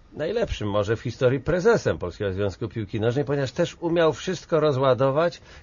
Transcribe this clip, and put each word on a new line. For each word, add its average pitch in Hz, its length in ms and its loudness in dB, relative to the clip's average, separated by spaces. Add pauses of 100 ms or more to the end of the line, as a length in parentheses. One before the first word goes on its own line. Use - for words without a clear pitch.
(160)
najlepszym 165 540 -4
może 104 260 0
w - 40 -14
historii 127 400 0
prezesem 165 580 2
Polskiego 92 340 -4
Związku 98 360 -4
Piłki 107 320 -6
Nożnej, 120 240 0
ponieważ 139 280 -2
też 170 280 -2
umiał 165 320 2
wszystko - 480 -2
rozładować, 135 800 2 (220)